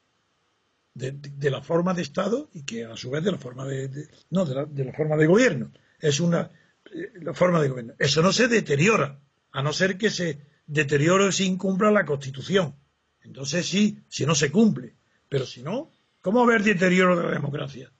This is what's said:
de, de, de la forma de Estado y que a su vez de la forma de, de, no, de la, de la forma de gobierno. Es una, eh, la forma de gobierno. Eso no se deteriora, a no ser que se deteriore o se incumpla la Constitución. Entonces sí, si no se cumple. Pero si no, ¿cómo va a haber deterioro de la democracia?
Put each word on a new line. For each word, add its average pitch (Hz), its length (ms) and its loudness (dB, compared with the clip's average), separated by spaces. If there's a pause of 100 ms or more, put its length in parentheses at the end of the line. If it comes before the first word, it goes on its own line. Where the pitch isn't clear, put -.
(960)
de, 131 180 -8
de, - 180 -16
de 143 200 -4
la 127 120 -4
forma 175 320 0
de 175 80 -4
Estado 202 500 -4
y 160 120 -16
que 226 200 -10
a 113 120 -14
su 123 140 -12
vez 151 140 -4
de 196 80 0
la 147 60 -6
forma 123 280 -12
de, 135 220 -6
de, 143 200 -12 (220)
no, 185 140 0
de 131 100 -4
la, 139 100 -4
de 143 200 -6
la 120 80 -8
forma 151 240 -2
de 156 100 4
gobierno. 185 460 4 (260)
Es 147 220 0
una, 170 300 0 (420)
eh, - 200 -12 (100)
la - 120 -8
forma 175 260 4
de 143 80 2
gobierno. 123 300 -8
Eso 143 240 2
no 185 100 4
se 233 140 4
deteriora, 185 720 2 (340)
a 135 100 -4
no 147 100 -2
ser 185 240 0
que 202 140 0
se 165 360 -6 (200)
deteriore 151 580 2
o 190 80 2
se 190 120 0
incumpla 190 460 0
la 202 140 4
Constitución. 143 720 -2 (460)
Entonces 139 440 -6
sí, 202 420 0
si - 180 -6
no 165 80 2
se 151 180 0
cumple. 185 440 2 (320)
Pero 131 180 -2
si - 160 -16
no, 220 280 -8 (300)
¿cómo 208 200 2
va 240 40 6
a 226 40 6
haber 226 140 4
deterioro 185 540 4
de 170 60 0
la 165 80 -4
democracia? 139 680 -6